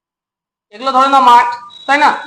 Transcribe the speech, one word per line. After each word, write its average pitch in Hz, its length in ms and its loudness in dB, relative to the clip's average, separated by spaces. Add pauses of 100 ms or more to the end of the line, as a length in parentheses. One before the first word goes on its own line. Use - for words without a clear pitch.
(760)
এগুলো 254 220 -10
ধরে 262 140 0
নাও 269 200 2
মাঠ, 240 180 4 (380)
তাই 277 180 0
না? 254 60 2 (160)